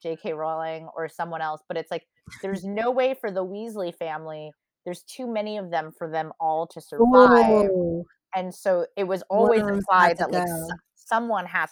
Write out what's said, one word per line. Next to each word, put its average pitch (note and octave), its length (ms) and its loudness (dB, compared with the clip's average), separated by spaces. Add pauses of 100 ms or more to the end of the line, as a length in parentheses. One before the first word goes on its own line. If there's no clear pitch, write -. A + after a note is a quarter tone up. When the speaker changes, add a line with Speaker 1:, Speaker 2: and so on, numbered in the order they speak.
Speaker 1:
J E3 160 -6
K F3+ 160 -8
Rowling D#3+ 600 -8
or D#3+ 140 -8
someone E3 320 -8
else," D#3 260 -8
but - 100 -8
it's D#3+ 140 -8
like, E3+ 160 -8 (340)
there's F#3+ 240 -8
Speaker 2:
<laughs> - 0 -
Speaker 1:
no A3 260 -4
way C4 240 0
for A3+ 160 -8
the F#3 140 -4
Weasley G3+ 500 -10
family, D#3 600 -10 (300)
there's F3 180 -12
too - 280 -12
many G#3+ 260 -4
of F#3 140 -10
them D#3 260 -4
for E3 140 -8
them D#3+ 280 -4
all D#3+ 280 -2
to - 140 -16
survive, A#3 880 6
Speaker 2:
Ooh. E3+ 340 -2 (300)
Speaker 1:
and F#3 180 -6
so F3+ 320 0 (120)
it G3+ 80 -2
was F#3 260 -2
Speaker 2:
One A3+ 200 6
Speaker 1:
always A3 100 4
Speaker 2:
of G#3 80 -2
'em's G3+ 180 -2 (100)
got F3 140 6
Speaker 1:
implied E3 60 -2
Speaker 2:
to F3 80 -2
Speaker 1:
that, - 60 -2
like, F3+ 160 0
so, E3 200 -6
Speaker 2:
go. F3 120 -10 (160)
Speaker 1:
someone A3+ 500 -4
has E3+ 260 -4